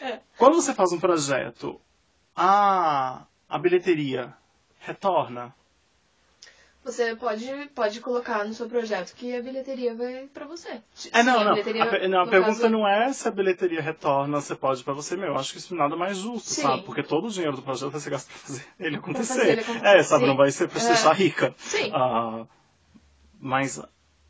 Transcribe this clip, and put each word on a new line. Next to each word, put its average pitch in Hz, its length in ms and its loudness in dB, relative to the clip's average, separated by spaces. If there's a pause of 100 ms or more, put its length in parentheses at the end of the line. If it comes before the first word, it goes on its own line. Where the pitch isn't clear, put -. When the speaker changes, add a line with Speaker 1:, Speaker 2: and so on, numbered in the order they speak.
Speaker 1:
É. 262 180 -8 (180)
Speaker 2:
Quando 277 180 8
você 285 180 0
faz 185 180 2
um 175 80 -4
projeto, 143 800 -2 (560)
a, 175 920 2 (240)
a 156 100 -4
bilheteria 151 760 0 (460)
retorna? 135 760 -2 (1300)
Speaker 1:
Você 226 320 -2
pode, 226 320 -6 (260)
pode 220 280 -2
colocar 240 420 -2
no 220 100 -6
seu 233 140 -10
projeto 220 480 -4
que 247 180 -8
a 247 80 -6
bilheteria 254 540 -6
vai 254 380 -8
pra 302 120 -14
você. 339 240 -14
Speaker 2:
É, 254 120 -12 (120)
Speaker 1:
Sim, - 300 0
Speaker 2:
não, 247 160 4
Speaker 1:
a 208 60 2
Speaker 2:
não. 202 80 4
Speaker 1:
bilheteria, 214 300 0
Speaker 2:
A 220 40 2
pe-, 190 220 0
não, 185 100 4
a 180 60 4
Speaker 1:
no - 40 -10
Speaker 2:
pergunta 214 300 6
Speaker 1:
caso 233 100 4
Speaker 2:
não 220 160 2
é 220 280 2
se - 120 -10
a 226 60 0
bilheteria 185 500 0
retorna, 147 600 -2
você 139 120 -10
pode 131 300 -2
pra 143 100 -4
você, 147 220 -6
meu. 185 140 -4
Eu 139 80 -2
acho 139 160 -6
que 180 60 -14
isso 180 140 -12
nada 151 220 0
mais 190 220 -4
justo, 220 320 -10
Speaker 1:
Sim. 311 120 -4
Speaker 2:
sabe? 277 220 0
Porque 143 180 -8
todo 160 260 -2
o 226 40 -6
dinheiro 165 240 -4
do 131 60 -12
projeto 135 280 -8
vai 147 120 -10
ser 147 80 -10
gasto 139 180 -6
pra - 100 -20
fazer - 280 -14 (120)
ele 156 200 -6
Speaker 1:
Pra - 20 -8
Speaker 2:
acontecer. 226 340 -6
Speaker 1:
fazer 240 180 4
ele - 100 2
acontecer. 233 260 -6
Speaker 2:
É, 190 160 8
sabe? 156 240 4
Não 135 80 4
vai 139 160 6
ser 160 160 -2
pra - 120 -6
te 226 60 0
Speaker 1:
É. 233 40 2
Speaker 2:
deixar 220 240 6
rica. 160 440 2
Speaker 1:
Sim. - 360 -4
Speaker 2:
Ah, 117 520 -2 (960)
mas 135 400 -2 (500)